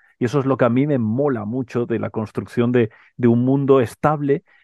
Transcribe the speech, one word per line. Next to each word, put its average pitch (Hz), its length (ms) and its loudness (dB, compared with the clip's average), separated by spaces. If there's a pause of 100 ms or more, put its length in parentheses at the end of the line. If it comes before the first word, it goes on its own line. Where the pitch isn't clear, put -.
(180)
Y 123 80 0
eso 135 140 0
es 127 60 -4
lo 131 120 0
que 131 80 4
a 117 40 2
mí 131 160 2
me 147 120 0
mola 117 480 -2
mucho 120 400 -4
de 110 140 -2
la 104 100 -6
construcción 117 640 -4
de, 120 180 2 (260)
de 123 120 2
un 120 160 4
mundo 135 360 4
estable 143 640 -2 (200)